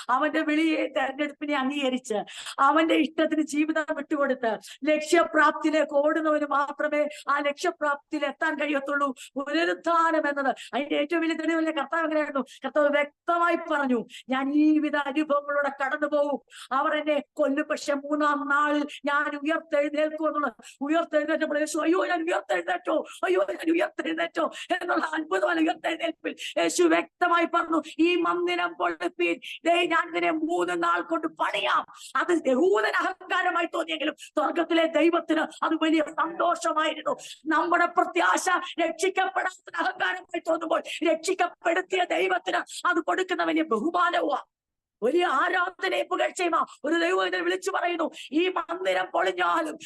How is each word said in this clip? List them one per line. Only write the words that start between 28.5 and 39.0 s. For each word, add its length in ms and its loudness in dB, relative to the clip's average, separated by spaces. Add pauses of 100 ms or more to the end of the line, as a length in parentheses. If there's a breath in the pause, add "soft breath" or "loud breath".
പൊളിപ്പീൻ, 640 -2 (240 loud breath)
ദേ 220 4
ഞാൻ 220 0
ഇതിനെ 220 0
മൂന്ന് 520 -2
നാൾ 200 0
കൊണ്ട് 240 -2
പണിയാം." 600 -2 (300 loud breath)
അത് 300 2
യഹൂദൻ 500 2
അഹങ്കാരമായി 800 0
തോന്നിയെങ്കിലും 460 -4
സ്വർഗത്തിലെ 640 0
ദൈവത്തിന് 540 2
അത് 420 -2
വലിയ 200 4
സന്തോഷമായിരുന്നു. 1120 -2 (300 loud breath)
നമ്മുടെ 400 4
പ്രത്യാശ 640 2 (320 loud breath)
രക്ഷിക്കപ്പെടാത്ത 960 -2